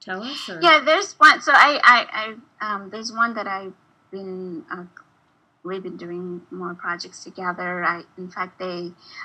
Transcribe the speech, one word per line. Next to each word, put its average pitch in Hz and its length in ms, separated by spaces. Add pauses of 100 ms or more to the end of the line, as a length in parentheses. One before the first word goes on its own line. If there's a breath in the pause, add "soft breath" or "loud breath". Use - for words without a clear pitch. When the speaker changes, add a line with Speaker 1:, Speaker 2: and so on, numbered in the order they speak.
Speaker 1:
tell 190 220
us, 277 280
or? 185 100
Speaker 2:
Yeah, 320 240
there's 339 300
one. 302 260
So 285 140
I, 277 280
I, 220 540 (240)
I, 208 140
um, 196 160
there's 220 220
one 233 220
that 208 120
I've 190 260 (380)
been, 185 600
uh, 180 140 (800)
we've 185 200
been 175 140
doing 175 540
more 180 240
projects 175 500
together. 180 600
I, 170 180 (160)
in 180 120
fact, 185 280
they, 175 340 (320 loud breath)